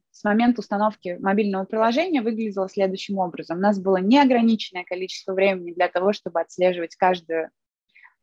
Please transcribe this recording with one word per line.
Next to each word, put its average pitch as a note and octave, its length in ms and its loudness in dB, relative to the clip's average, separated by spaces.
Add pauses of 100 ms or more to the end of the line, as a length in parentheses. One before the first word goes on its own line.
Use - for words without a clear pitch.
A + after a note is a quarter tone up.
(120)
с - 140 -12
момента A#3 340 2
установки G3+ 640 -4
мобильного G3 420 0
приложения A#3 580 0
выглядела G#3+ 460 -4
следующим F#3+ 500 -4
образом. E3+ 400 -6
У F#3 40 -4
нас G3+ 180 2
было F#3+ 180 2
неограниченное A3+ 840 2
количество F#3 500 -8
времени F#3 380 0
для F3 160 0
того, F3+ 240 0
чтобы E3+ 300 -4
отслеживать F3+ 560 -2
каждое, E3 520 0 (720)